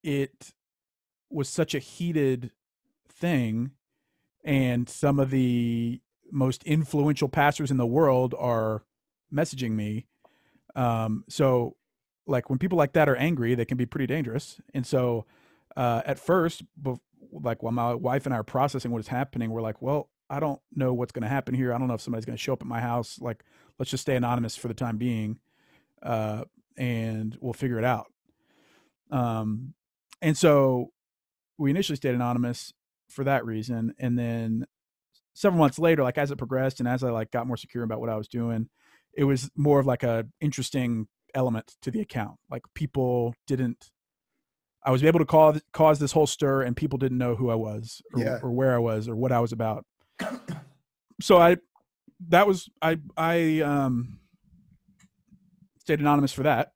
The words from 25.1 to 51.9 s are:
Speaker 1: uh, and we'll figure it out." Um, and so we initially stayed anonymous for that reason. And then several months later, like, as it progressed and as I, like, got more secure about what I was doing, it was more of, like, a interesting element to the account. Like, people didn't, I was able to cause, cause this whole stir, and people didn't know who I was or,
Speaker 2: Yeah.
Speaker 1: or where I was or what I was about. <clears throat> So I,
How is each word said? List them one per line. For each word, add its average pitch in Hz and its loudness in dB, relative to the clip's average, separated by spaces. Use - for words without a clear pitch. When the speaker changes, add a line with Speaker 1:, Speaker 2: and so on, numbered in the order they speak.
Speaker 1:
uh, 110 -4
and 113 -4
we'll 123 -6
figure 120 -2
it 113 0
out." 123 0
Um, 117 -2
and 156 2
so 135 4
we 139 0
initially 165 0
stayed 127 -2
anonymous 120 -2
for - -8
that 135 2
reason. 113 -4
And 120 -2
then 117 -4
several 185 2
months 147 4
later, 160 4
like, 127 0
as 143 0
it 143 -6
progressed 131 -2
and 123 -2
as 127 0
I, 123 0
like, 113 -4
got 120 -4
more 123 -4
secure - -8
about 110 -4
what 117 -6
I 110 -2
was 107 -6
doing, 117 -4
it 143 0
was 135 0
more 143 4
of, 135 2
like, 127 0
a 113 0
interesting 123 -2
element 123 -2
to 135 -6
the 110 -4
account. 104 -8
Like, 127 -10
people 123 0
didn't, 127 -4
I 131 2
was 131 4
able 165 6
to 151 4
cause, 156 6
cause 156 6
this 147 -2
whole 156 4
stir, 135 0
and 123 -2
people 139 -4
didn't 127 -2
know 123 0
who 123 0
I 113 2
was 110 -6
or, 123 0
Speaker 2:
Yeah. 120 -2
Speaker 1:
or 123 -4
where 127 2
I 120 2
was 110 0
or 117 -6
what 127 0
I 120 4
was 117 0
about. 110 -4
<clears throat> - -6
So 185 6
I, 170 8